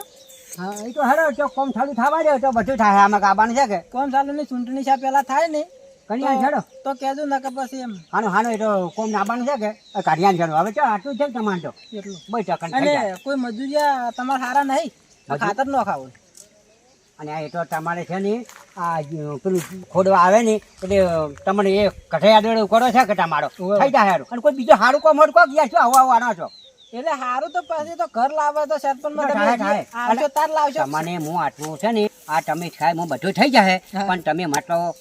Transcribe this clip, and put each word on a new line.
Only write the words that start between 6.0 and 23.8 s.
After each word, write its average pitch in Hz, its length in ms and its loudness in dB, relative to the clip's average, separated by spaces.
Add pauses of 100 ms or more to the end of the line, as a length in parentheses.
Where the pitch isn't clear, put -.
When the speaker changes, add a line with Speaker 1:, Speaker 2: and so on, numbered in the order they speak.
Speaker 1:
કરી 240 140 -4
આલ 277 120 0
Speaker 2:
તો, - 60 -2
Speaker 1:
હેડો. 277 180 0 (240)
Speaker 2:
તો 277 100 -4
કહેજો 269 320 -6
ને 277 140 -2
કે 262 160 -10
પછી 262 220 -8
એમ. 247 180 -10 (180)
Speaker 1:
હાનો, 208 140 0
હાનો, 208 220 0
એ 226 80 -4
તો 202 300 0
કોમ 220 220 -6
નાવાનું 220 380 -4
છે 285 100 -2
કે? 214 240 -8 (140)
આ 202 60 -4
કાઢી 160 240 2
આલ 196 100 4
હેડો. 160 200 -2
હવે 180 160 0
ચો 285 100 -4
આટલું 240 340 -2
છે 285 120 0
ને 262 60 -8
તમારે 208 260 -4
તો? 147 140 -12 (200)
Speaker 2:
એટલું. 196 220 -14 (140)
Speaker 1:
બસ 220 160 -4
તો 175 100 -4
કંઈ 165 160 -8
થઈ 247 60 -2
Speaker 2:
અને 285 160 2
Speaker 1:
જાય. 220 300 -2
Speaker 2:
કોઈ 277 120 -4
મજૂરિયા 262 840 -2
તમારા 254 280 -4
હારા 262 180 0
નહીં? 277 280 -2 (380)
Speaker 1:
મજૂર- 147 100 -6
Speaker 2:
ખાતર 214 260 -2
ન 269 180 -2
ખાવું. 139 300 -8 (1080)
Speaker 1:
અને 151 140 -10
આ 156 60 -6
એ 151 100 -8
તો 170 140 -4
તમારે 170 400 -6
છે 180 160 -8
ને, 214 260 -4 (320)
આ 170 240 -4
જ 151 40 -6 (380)
પેલું 185 180 0 (320)
ખોડવા 190 240 4
આવે 185 240 6
ને, 220 140 2
એટલે 196 420 -4 (480)
તમને 196 240 0
એ 196 200 2 (180)
કઠે 185 260 4
આડેડો 220 320 4
કરો 226 240 2
છે 233 160 4
કે 202 100 0
તમારો? 156 340 0 (100)
Speaker 2:
ઓવે. 190 200 0
Speaker 1:
થઈ 269 120 4